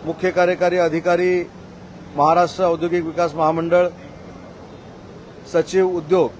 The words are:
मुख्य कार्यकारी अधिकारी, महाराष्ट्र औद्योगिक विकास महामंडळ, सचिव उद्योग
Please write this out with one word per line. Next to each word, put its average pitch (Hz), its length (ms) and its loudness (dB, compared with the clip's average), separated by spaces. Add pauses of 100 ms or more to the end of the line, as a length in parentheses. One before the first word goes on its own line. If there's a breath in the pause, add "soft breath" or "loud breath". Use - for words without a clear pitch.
मुख्य 165 260 -2
कार्यकारी 180 480 2
अधिकारी, 175 680 2 (680)
महाराष्ट्र 165 480 4
औद्योगिक 170 400 0
विकास 160 300 -2
महामंडळ, 165 540 2 (1700)
सचिव 185 340 2
उद्योग 165 520 2